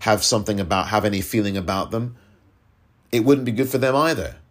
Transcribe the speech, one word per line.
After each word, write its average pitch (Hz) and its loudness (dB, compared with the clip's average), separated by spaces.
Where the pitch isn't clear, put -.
have 107 2
something 104 0
about, 95 0
have 107 0
any 98 0
feeling 101 -2
about 95 -4
them, 120 -6
it 117 2
wouldn't 135 4
be 120 -2
good 127 -2
for 135 0
them 135 2
either. 147 -2